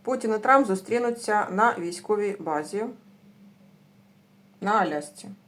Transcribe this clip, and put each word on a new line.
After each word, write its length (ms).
Путін 340
і 40
Трамп 280
зустрінуться 840
на 280
військовій 600
базі 460
на 100
Алясці. 580